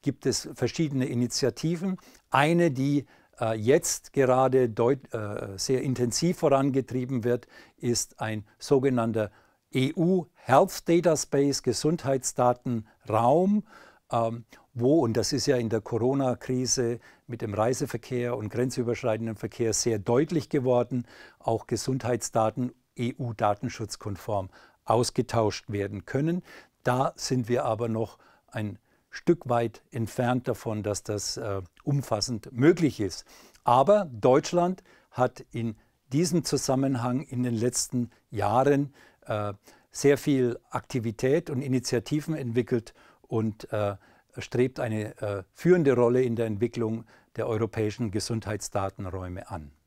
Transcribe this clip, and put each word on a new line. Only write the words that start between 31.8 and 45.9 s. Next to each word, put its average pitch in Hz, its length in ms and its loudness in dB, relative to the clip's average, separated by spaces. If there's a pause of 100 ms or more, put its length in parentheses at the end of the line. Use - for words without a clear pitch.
umfassend 123 680 -2
möglich 151 480 2
ist. 98 240 -4 (400)
Aber 151 480 4
Deutschland 156 720 2 (260)
hat - 420 -2
in 113 260 -6 (340)
diesem 160 320 2
Zusammenhang 131 800 0
in 123 220 -4
den 120 120 0
letzten 120 560 -2 (180)
Jahren, 131 640 2 (320)
äh, 104 280 -4 (360)
sehr 139 280 4
viel 127 420 0 (100)
Aktivität 131 800 -2
und 135 120 -2
Initiativen 135 760 -2
entwickelt 123 580 -2 (280)
und, 110 500 -4
äh, 104 240 -2 (420)
strebt - 440 -2
eine, 110 400 -4
äh, 101 220 -6 (100)
führende 165 400 4